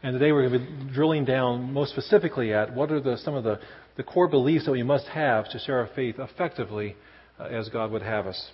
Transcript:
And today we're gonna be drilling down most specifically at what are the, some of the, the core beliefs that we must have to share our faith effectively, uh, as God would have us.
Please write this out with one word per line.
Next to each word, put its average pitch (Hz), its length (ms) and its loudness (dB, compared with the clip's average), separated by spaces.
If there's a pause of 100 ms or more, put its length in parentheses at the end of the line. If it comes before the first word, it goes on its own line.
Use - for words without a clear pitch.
And 165 100 -4
today 143 180 4
we're 139 160 4
gonna 123 120 2
be 135 340 -8
drilling 151 320 2
down 127 480 0
most 139 200 0
specifically 139 600 2
at 107 220 2
what 151 160 0
are 151 100 0
the, 123 160 0
some 151 160 -6
of 131 100 -4
the, 107 160 0 (360)
the 131 80 -8
core 180 240 2
beliefs 151 380 4
that 151 60 0
we 127 120 0
must 139 240 2
have 123 420 0
to - 80 -10
share 131 220 -2
our 113 160 -2
faith 123 240 -4
effectively, 107 760 -6 (440)
uh, - 60 -10
as 110 240 -6
God 113 200 -4
would 107 140 -4
have 104 240 -2
us. - 260 -10